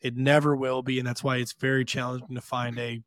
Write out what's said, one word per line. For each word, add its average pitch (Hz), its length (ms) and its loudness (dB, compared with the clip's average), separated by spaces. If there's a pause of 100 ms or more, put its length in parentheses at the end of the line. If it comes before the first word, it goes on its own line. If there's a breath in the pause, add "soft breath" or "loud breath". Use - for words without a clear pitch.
It 120 140 -4
never 143 400 6
will 131 260 0
be. 127 160 -2
And 123 80 -2
that's 123 180 -4
why 131 140 2
it's 120 160 -4
very 131 300 2
challenging 127 500 -6
to 120 80 -6
find 120 360 -4
a 117 280 -6